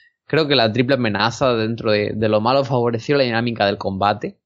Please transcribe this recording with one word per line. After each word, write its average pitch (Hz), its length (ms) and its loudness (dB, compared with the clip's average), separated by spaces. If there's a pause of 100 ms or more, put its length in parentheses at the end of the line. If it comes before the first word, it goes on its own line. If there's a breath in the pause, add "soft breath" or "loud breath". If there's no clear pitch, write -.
(260 soft breath)
Creo 147 220 0
que 143 60 2
la 113 180 2
triple 123 220 2
amenaza, 117 600 0
dentro 113 380 -2
de, 104 220 0
de 110 160 0
lo 107 100 2
malo, 131 240 2
favoreció 120 540 -2
la 139 60 2
dinámica 117 420 0
del 101 100 0
combate 101 680 -2